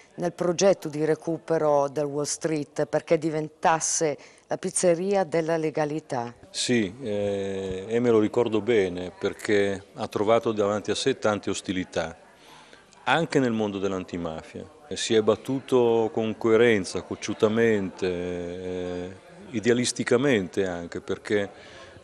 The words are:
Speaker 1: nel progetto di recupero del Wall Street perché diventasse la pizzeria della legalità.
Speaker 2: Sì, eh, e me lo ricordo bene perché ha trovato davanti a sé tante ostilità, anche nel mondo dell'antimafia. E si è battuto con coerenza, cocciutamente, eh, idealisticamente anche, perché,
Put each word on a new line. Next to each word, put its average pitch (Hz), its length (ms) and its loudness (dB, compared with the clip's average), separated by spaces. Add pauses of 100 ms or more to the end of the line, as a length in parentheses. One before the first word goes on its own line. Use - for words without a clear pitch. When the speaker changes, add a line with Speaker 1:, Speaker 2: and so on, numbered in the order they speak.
(140)
Speaker 1:
nel 170 180 -4
progetto 175 560 2
di 151 160 -4
recupero 151 840 0
del 147 160 -2
Wall 143 180 -4
Street 151 640 -4
perché 156 320 0
diventasse 156 960 0 (300)
la 156 100 -4
pizzeria 190 680 0
della 165 340 0
legalità. 151 760 -4 (140)
Speaker 2:
Sì, 110 540 0
eh, 98 840 -4
e 117 120 0
me 123 80 2
lo 113 120 8
ricordo 107 420 2
bene 92 480 2
perché 98 840 -2
ha 110 160 -8
trovato 113 440 2
davanti 104 380 -2
a 98 40 -2
sé - 240 -2
tante 101 320 0
ostilità, 90 680 -6 (840)
anche 151 320 2
nel 123 140 2
mondo 104 260 -2
dell'antimafia. 90 880 -6 (220)
E 95 80 -10
si - 180 0
è 107 60 6
battuto 117 880 2
con 110 280 -4
coerenza, 110 640 4
cocciutamente, 107 1040 0
eh, 90 1120 -6 (340)
idealisticamente 117 1160 2
anche, 87 360 -8
perché, 101 480 -2 (540)